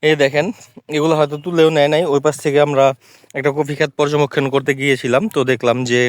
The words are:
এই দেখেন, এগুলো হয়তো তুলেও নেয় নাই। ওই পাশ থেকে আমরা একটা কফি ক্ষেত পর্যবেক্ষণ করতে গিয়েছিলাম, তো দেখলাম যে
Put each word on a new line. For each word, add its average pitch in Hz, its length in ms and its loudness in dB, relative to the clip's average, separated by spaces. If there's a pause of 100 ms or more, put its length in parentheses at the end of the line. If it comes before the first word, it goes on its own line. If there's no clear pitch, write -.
এই 156 140 2
দেখেন, 143 300 0 (420)
এগুলো 151 280 0
হয়তো 151 220 -2
তুলেও 160 320 2
নেয় 147 180 2
নাই। 151 180 0
ওই 143 140 0
পাশ 143 180 -2
থেকে 147 240 0
আমরা 143 240 2 (480)
একটা 139 240 -2
কফি 147 180 -4
ক্ষেত 147 220 -2
পর্যবেক্ষণ 147 520 0
করতে 135 240 -2
গিয়েছিলাম, 135 540 0
তো 180 160 -4
দেখলাম 123 340 0 (120)
যে 120 200 2